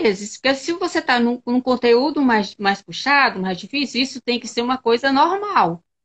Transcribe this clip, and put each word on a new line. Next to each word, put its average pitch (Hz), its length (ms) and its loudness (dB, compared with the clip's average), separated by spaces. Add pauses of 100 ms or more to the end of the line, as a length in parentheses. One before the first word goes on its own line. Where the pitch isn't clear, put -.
vezes. 208 360 -2
Porque 269 180 0
se 294 180 -6
você 349 280 -4
tá 254 180 2
num, 240 260 0
num 247 160 0
conteúdo 254 600 2
mais, 220 340 2
mais 196 260 -2
puxado, 240 600 0
mais 185 160 -4
difícil, 262 440 -4
isso 262 200 -6
tem 240 180 -2
que 233 80 -12
ser 233 140 -4
uma 254 160 -2
coisa 240 340 0
normal, 285 720 2 (220)